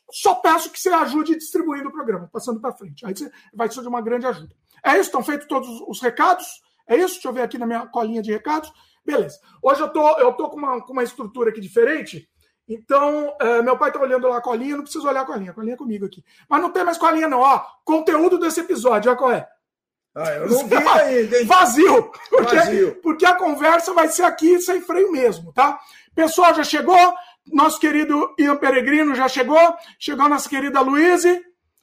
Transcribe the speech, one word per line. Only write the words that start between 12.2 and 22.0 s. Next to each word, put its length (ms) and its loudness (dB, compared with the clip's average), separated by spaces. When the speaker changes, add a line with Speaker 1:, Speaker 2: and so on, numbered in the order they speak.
Speaker 1:
Então, 680 -2
é, 220 2
meu 160 0
pai 140 0
tá 80 -6
olhando 280 0
lá 100 0
a 40 -8
colinha, 340 -6
não 80 -10
precisa 240 -10
olhar 140 -2
a 40 -6
colinha, 260 -10
a 20 -18
colinha 220 -10
é 20 -12
comigo 280 -8
aqui. 180 -14
Mas 120 2
não 80 -2
tem 140 -4
mais 140 -2
colinha 300 0
não, 120 0
ó, 240 4
conteúdo 520 2
desse 220 -4
episódio, 520 0
ó 40 2
qual 160 0
é. 160 -4
Speaker 2:
Ah, 200 -6
eu 160 -6
não 180 0
vi 80 0
Speaker 1:
<laughs> 0 -
Speaker 2:
ainda, 640 2
hein? 60 0
Speaker 1:
Vazio! 680 4